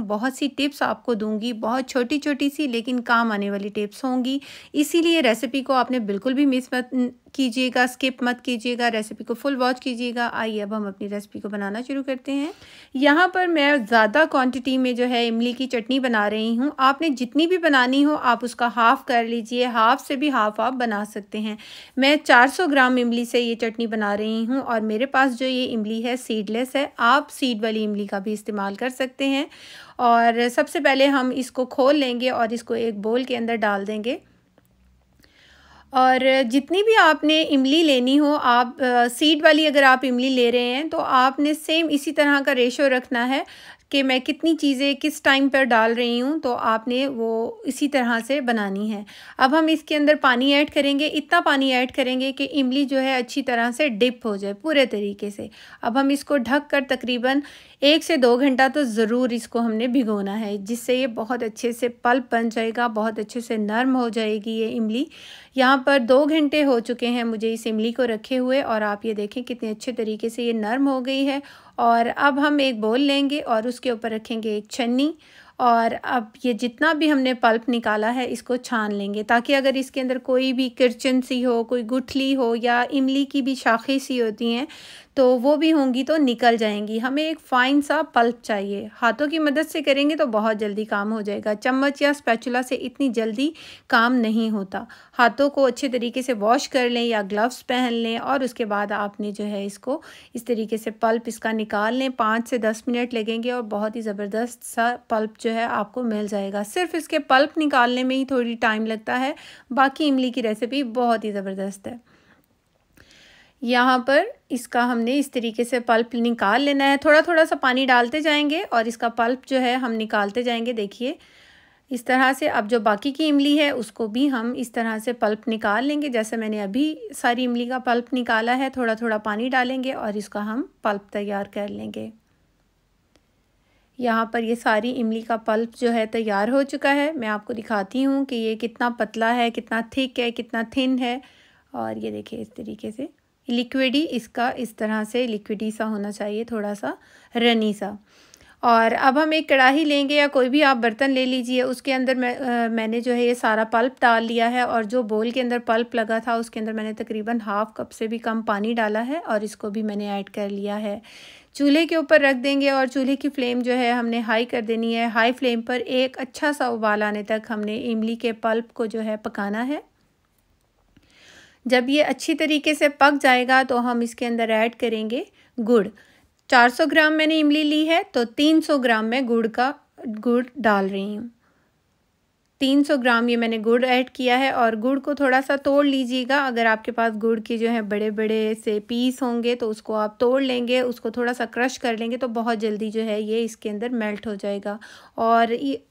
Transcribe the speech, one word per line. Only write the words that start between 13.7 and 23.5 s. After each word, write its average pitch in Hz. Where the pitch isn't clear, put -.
ज़्यादा 220
क्वांटिटी 262
में 254
जो 247
है 240
इमली 233
की 254
चटनी 247
बना 233
रही 220
हूँ। 262
आपने 277
जितनी 254
भी 359
बनानी 277
हो 302
आप 240
उसका 240
हाफ 240
कर 233
लीजिए, 233
हाफ 240
से 294
भी 285
हाफ 214
आप 233
बना 233
सकते 214
हैं। 214
मैं 269
चार 262
सौ 359
ग्राम 262
इमली 240
से 240
ये 233